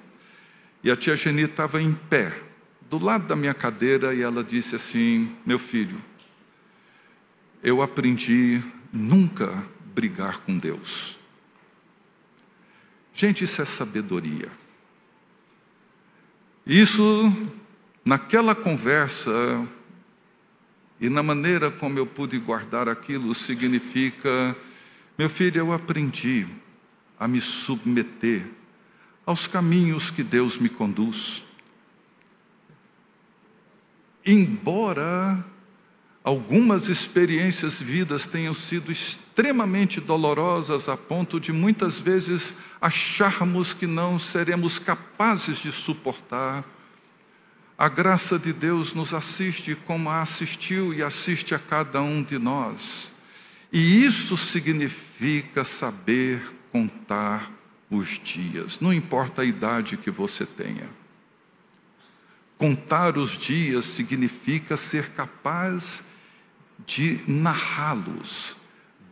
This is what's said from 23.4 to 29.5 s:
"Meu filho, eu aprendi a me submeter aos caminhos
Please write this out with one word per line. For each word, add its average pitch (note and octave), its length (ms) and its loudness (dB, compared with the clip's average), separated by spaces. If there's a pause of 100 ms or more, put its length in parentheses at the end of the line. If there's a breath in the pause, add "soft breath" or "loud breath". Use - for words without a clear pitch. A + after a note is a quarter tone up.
"Meu D#3 120 0
filho, E3+ 300 0
eu E3+ 140 0
aprendi C3+ 720 -2 (720)
a A2+ 80 -2
me B2 140 0
submeter A#2 1040 -2 (800 soft breath)
aos F3 200 -2
caminhos E3+ 640 2